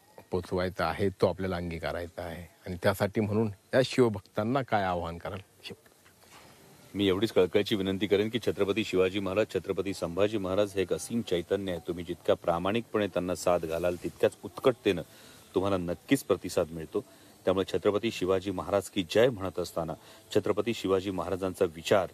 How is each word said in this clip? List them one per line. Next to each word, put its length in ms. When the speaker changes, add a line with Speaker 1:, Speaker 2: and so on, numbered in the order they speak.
Speaker 1:
पोचवायचा 540
आहे, 240
तो 180
आपल्याला 280
अंगीकारायचा 680
आहे 260
आणि 160
त्यासाठी 380
म्हणून 260
या 120
शिवभक्तांना 760
काय 220
आवाहन 340
कराल? 220
शिव- 240
Speaker 2:
मी 140
एवढीच 240
कळकळीची 440
विनंती 320
करेन 220
की 180
छत्रपती 360
शिवाजी 360
महाराज, 340
छत्रपती 400
संभाजी 440
महाराज 380
हे 60
एक 120
असीम 280
चैतन्य 500
आहे. 160
तुम्ही 160
जितक्या 320
प्रामाणिकपणे 720
त्यांना 280
साथ 240
घालाल, 440
तितक्याच 400
उत्कटतेनं 580
तुम्हाला 220
नक्कीच 460
प्रतिसाद 480
मिळतो. 340
त्यामुळे 280
छत्रपती 380
शिवाजी 400
महाराज 380
की 200
जय 200
म्हणत 300
असताना 340
छत्रपती 380
शिवाजी 380
महाराजांचा 540
विचार 480